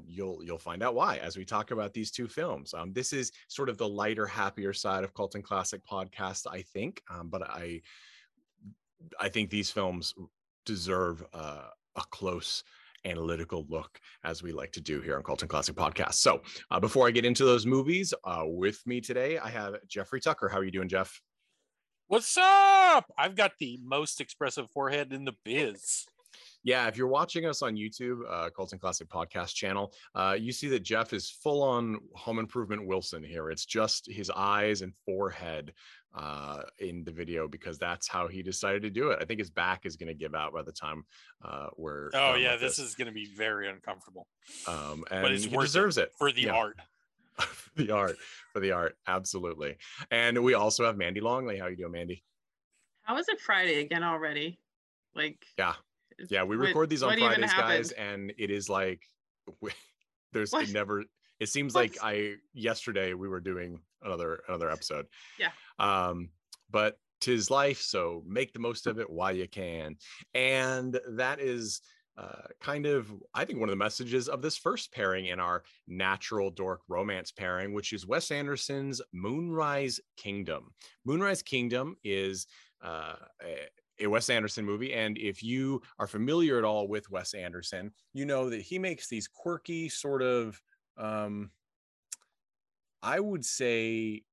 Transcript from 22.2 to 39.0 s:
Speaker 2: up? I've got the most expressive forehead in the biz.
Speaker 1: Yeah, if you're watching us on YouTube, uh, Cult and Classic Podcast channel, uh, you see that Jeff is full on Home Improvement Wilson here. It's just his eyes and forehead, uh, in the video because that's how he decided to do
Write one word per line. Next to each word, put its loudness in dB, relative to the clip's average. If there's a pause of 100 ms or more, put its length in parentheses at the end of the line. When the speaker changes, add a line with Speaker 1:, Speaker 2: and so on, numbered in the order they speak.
Speaker 2:
up? 12
I've 2
got 4
the -6
most 0
expressive -4
forehead 0
in -6
the -4 (100)
biz. -2 (560)
Speaker 1:
Yeah, 4
if -4
you're 2
watching 2
us 0
on 0
YouTube, -6
uh, -2
Cult -8
and -12
Classic -4
Podcast -4
channel, -2 (220)
uh, 4
you -2
see -6
that 2
Jeff 0
is -4
full 2
on 2 (160)
Home -2
Improvement -4
Wilson -2
here. -6
It's -6
just 0
his -8
eyes 2
and -8 (120)
forehead, -4 (400)
uh, -8 (180)
in -6
the -10
video -4
because -10
that's -4
how 0
he -6
decided -2
to -4
do 0